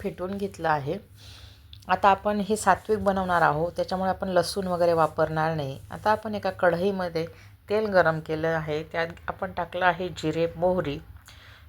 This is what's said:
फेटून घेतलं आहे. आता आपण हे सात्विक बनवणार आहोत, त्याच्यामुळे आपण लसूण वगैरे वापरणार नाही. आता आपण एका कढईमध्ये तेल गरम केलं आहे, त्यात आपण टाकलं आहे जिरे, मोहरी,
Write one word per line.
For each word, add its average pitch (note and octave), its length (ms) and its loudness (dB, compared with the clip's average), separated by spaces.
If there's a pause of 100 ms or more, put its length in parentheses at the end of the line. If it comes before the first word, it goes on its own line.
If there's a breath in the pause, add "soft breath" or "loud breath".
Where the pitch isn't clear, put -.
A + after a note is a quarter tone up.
फेटून F#3 360 -6
घेतलं F#3+ 320 -4
आहे. D3+ 300 0 (880 loud breath)
आता F#3 200 4
आपण G#3 320 2
हे G3+ 160 0
सात्विक G3+ 480 0
बनवणार F#3 380 2
आहोत, D#3 340 2
त्याच्यामुळे F#3 340 -2
आपण F#3 180 -4
लसूण F3+ 380 0
वगैरे F3 260 2
वापरणार D#3+ 600 2
नाही. C#3 260 -6 (100)
आता F3 200 -2
आपण G#3+ 240 -2
एका G3 160 -4
कढईमध्ये F3 760 0 (420 loud breath)
तेल G#3+ 180 0
गरम E3 340 4
केलं D#3 280 -2
आहे, D#3 340 -2
त्यात E3 260 -4 (200)
आपण F#3 240 -6
टाकलं F3+ 340 -2
आहे F3+ 220 2
जिरे, D#3+ 480 -2
मोहरी, E3 420 0 (720 loud breath)